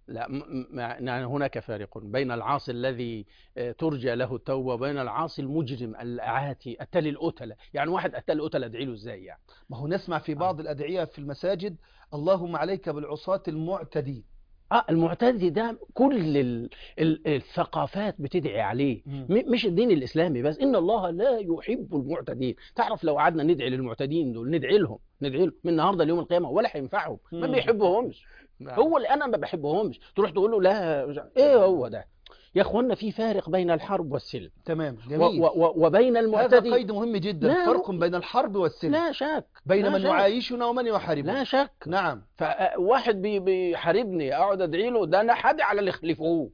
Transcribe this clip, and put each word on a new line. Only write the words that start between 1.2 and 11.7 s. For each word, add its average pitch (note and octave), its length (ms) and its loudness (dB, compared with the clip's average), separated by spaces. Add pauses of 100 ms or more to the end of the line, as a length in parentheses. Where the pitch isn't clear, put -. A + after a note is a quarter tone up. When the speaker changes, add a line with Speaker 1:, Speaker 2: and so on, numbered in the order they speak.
Speaker 1:
هناك C3+ 340 -4
فارق G#2 380 -10
بين A2 340 -4
العاصي B2 400 -4
الذي، A#2+ 540 -6 (320)
آه، B2 140 -6
ترجى B2+ 440 -2
له B2+ 200 -4
التوبة B2+ 380 -4
وبين C3+ 240 -4
العاصي C3 440 -6
المجرم C3 600 -6
العاتي، A#2+ 800 -6
أتل D#3 280 -2
الأتلة. C#3 480 -6 (180)
يعني D3 160 -2
واحد F3+ 260 -4
أتل D3+ 240 -4
الأتلة D3+ 260 -4
أدعي A#2 200 -8
له B2+ 80 -8
إزاي G#2 300 -14
يعني؟ E2+ 180 -20 (280)
Speaker 2:
ما A#2 80 -12
هو C#3 100 -8
نسمع F3 320 -4
في D#3+ 120 -8
Speaker 1:
آه. D3 40 -4
Speaker 2:
بعض E3 240 -2
الأدعية D#3 440 -6
في - 160 -12
المساجد: F3 560 -6 (380)